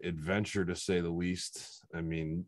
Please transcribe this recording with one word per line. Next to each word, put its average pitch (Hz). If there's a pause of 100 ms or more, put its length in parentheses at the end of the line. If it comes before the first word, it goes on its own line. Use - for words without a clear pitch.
adventure, 90
to 87
say 90
the 85
least. 90 (120)
I 85
mean, 80